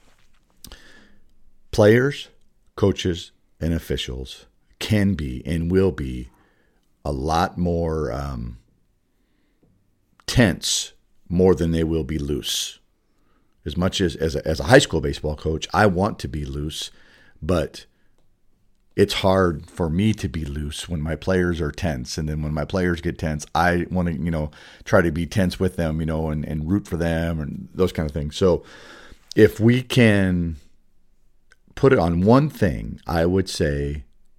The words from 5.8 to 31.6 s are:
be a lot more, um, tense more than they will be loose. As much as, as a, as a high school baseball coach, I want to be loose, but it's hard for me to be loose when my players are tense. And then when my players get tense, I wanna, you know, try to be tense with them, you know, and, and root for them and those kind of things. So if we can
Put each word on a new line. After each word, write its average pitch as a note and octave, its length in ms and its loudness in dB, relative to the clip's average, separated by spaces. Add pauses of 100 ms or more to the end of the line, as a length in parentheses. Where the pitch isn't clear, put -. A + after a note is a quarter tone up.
be B1+ 380 -8 (760)
a C#2+ 60 -4
lot D#2 480 -2
more, E2 520 -2
um, A#1+ 460 -8 (1700)
tense - 680 0 (360)
more F2+ 240 6
than E2 180 0
they E2 120 2
will D#2+ 200 0
be D2+ 140 -4
loose. - 640 -6 (840)
As D#2 120 -6
much F2+ 240 -2
as, F2 160 0
as D2+ 180 -2
a, C#2 120 -4
as D#2 120 -2
a C#2+ 60 -6
high B2 140 8
school E2+ 220 0
baseball D2 340 -4
coach, D#2 380 -6
I G2+ 120 4
want F#2+ 340 0
to - 80 -8
be D2 160 -6
loose, D2 480 -8 (500)
but D#2+ 440 -2 (1080)
it's G2 200 4
hard F2+ 540 2
for E2+ 200 -4
me G2+ 240 2
to - 140 -6
be D#2 180 -6
loose D2 440 -8
when E2+ 120 -4
my D#2 140 -4
players F2+ 460 0
are D2 100 -2
tense. C#2 460 -6
And D#2 100 -4
then D2+ 160 -4
when D2+ 100 -4
my D2+ 120 -2
players F2+ 360 0
get - 160 -4
tense, D#2 280 -4 (100)
I F2 340 2
wanna, F2 220 -2
you D#2 200 -4
know, D2+ 200 -2 (340)
try G2+ 160 4
to E2 100 2
be E2 140 -2
tense F2+ 340 0
with F#2 180 -2
them, D#2+ 240 -2
you D#2 40 -2
know, D#2+ 240 -2
and, D2+ 160 -4
and D#2 240 -6
root G2+ 180 0
for E2+ 100 -6
them E2 420 -2
and C#2 340 -10
those F2+ 200 0
kind D#2+ 140 -2
of D2 60 -8
things. D2+ 220 -6
So F2+ 280 2 (720)
if G#2+ 240 4
we A#2+ 220 4
can F#2+ 760 2 (1200)